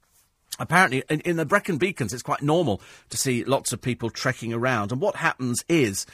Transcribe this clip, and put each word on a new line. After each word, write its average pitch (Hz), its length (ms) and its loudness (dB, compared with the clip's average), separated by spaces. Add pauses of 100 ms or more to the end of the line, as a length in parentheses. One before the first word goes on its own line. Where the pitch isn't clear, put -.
(600)
Apparently, 135 500 2
in, 156 120 2
in 170 160 0
the 160 100 -2
Brecon 196 320 2
Beacons, 131 340 -2
it's 123 80 -10
quite 139 220 -4
normal 147 360 2 (300)
to - 80 -8
see 123 260 0
lots 135 300 0
of 117 80 -8
people 117 300 -4
trekking 120 420 -4
around. 117 380 0
And 127 100 -2
what 196 140 0
happens 127 520 -2
is 131 460 2